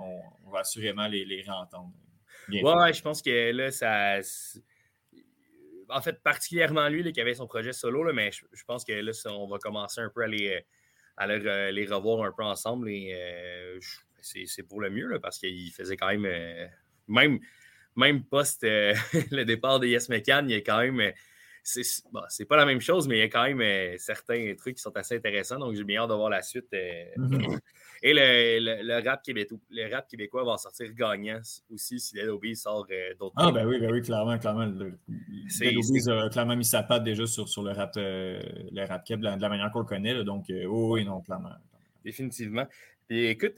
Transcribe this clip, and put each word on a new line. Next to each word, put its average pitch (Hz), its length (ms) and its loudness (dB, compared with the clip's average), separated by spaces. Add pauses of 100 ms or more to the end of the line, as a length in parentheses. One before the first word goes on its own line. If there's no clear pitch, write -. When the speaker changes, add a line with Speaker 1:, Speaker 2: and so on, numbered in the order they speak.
Speaker 1:
on, 92 200 -10 (260)
on 95 40 -20
va 95 100 -2
assurément 107 460 -4
les, 101 180 -2
les 95 180 -8
réentendre. 90 500 -12 (560)
Bien 196 160 0
Speaker 2:
Ouais, 147 60 8
Speaker 1:
sûr. 175 100 8
Speaker 2:
ouais, 170 140 8
je - 80 -10
pense 151 200 -4
que 117 300 2
là, 131 180 -2
ça, 104 520 2
c'est, - 380 -12 (1300)
en 135 120 -4
fait, 160 220 -4
particulièrement 151 640 2
lui, 160 160 0
là, 165 80 -4
qui 120 80 -2
avait 120 140 2
son 120 120 -10
projet 117 260 -4
solo, 127 300 -2
là, 165 100 2
mais 104 200 0
je, - 200 -14
je - 120 -20
pense 120 200 -8
que 110 80 -4
là, 107 200 -4
ça, 110 200 -10
on 101 140 -8
va 101 120 -6
commencer 104 420 -8
un 110 80 -4
peu 117 140 -4
à 110 40 0
les, 101 380 -2 (520)
à 98 100 -2
les 104 140 0
re-, 98 300 0
les 101 160 -2
revoir 107 380 0
un 95 80 -2
peu 113 120 -6
ensemble 110 440 -4
et, 98 260 -6
euh, 90 640 -10
je, - 160 -16 (260)
c'est, 95 240 -10
c'est - 160 -10
pour 95 180 -10
le 98 80 -2
mieux, 120 200 -4
là, 233 100 -2
parce - 200 -8
qu'il 90 340 -6
faisait 95 240 -8
quand 95 100 -2
même, 104 180 2
euh, 85 420 -6 (420)
même, 123 300 6 (580)
même 135 280 4
post, 139 400 0
euh, 104 300 6 (180)
<laughs> 135 180 2
le 135 140 0
départ 127 360 4
de 127 80 2
Yes 120 200 2
McCann, 131 400 4
il 113 60 2
y 104 40 4
a 101 40 -4
quand 110 160 2
même, 127 220 2
euh, 101 100 4 (540)
c'est, 123 200 -4
c'est, - 260 -4
bon, 101 180 -8
c'est - 180 -8
pas 151 100 6
la 147 80 10
même 131 160 4
chose, 165 260 4
mais 117 120 4
il - 20 8
y 110 40 6
a 110 40 4
quand 120 160 2
même, 135 160 0
euh, 95 380 2
certains 110 580 -4
trucs 127 200 -8
qui - 60 -12
sont 104 140 -8
assez 110 200 -4
intéressants, 107 420 -2
donc 123 160 -4
j'ai 104 100 -4
bien 101 160 2
hâte 113 100 2
de 110 40 2
voir 107 160 2
la 95 120 2
suite, - 300 -10
euh. 87 320 -6 (120)
Speaker 1:
Mhm. 131 420 0 (460)
Speaker 2:
Et 139 100 8
le, 120 440 8
le, 113 240 0
le 117 260 0
rap 135 140 0
québécois, 107 360 -4 (120)
le 113 240 -6
rap 135 140 -6
québécois 120 340 -6
va 120 120 0
en 98 40 -4
sortir 110 340 -12
gagnant 110 460 -2 (340)
aussi 120 280 -8
si - 160 -8
Dead 104 100 -4
Obies 110 300 -2
sort, 107 340 -4
euh, 92 240 -6
d'autres 98 220 -8
Speaker 1:
Ah, 147 80 4
Speaker 2:
trucs. 151 100 8
Speaker 1:
ben 110 100 2
oui, 123 140 2
ben 113 140 2
oui, 120 100 0
clairement, 117 380 0
clairement. 110 260 0
Le, 95 320 -6 (500)
Speaker 2:
C'est, 107 180 0
Speaker 1:
Dead 120 100 4
Obies 123 260 4
Speaker 2:
c'est 120 80 2
Speaker 1:
a 110 180 2
clairement 120 280 0
mis 120 80 2
sa 113 180 4
patte 113 220 2
déjà 113 240 0
sur, 107 200 -4
sur 104 140 -4
le 101 80 -2
rap, 98 260 -4
euh, 95 460 -4 (300)
le 98 160 -4
rap 92 160 -6
keb 110 160 -4
de 110 60 -2
la, 98 100 -2
de 95 60 -4
la 104 60 2
manière 104 220 0
qu'on 117 80 -4
le 113 60 0
connaît, 104 300 -2
là, 117 100 -2
donc, 98 260 -6
euh, 90 140 -4
oui, 113 380 2
oui, - 20 0
non, 98 160 -6
clairement. 90 320 -10 (520)
Speaker 2:
Définitivement. 120 640 -6 (400)
Puis 117 200 2
écoute, 113 320 2